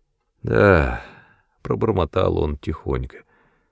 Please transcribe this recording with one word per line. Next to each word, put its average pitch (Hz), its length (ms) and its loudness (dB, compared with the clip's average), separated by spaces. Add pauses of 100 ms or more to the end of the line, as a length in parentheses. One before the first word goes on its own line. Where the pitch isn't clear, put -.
(420)
«Да», — 98 600 2 (600)
пробормотал 95 760 -2
он 76 180 -2
тихонько, — 65 640 -6 (540)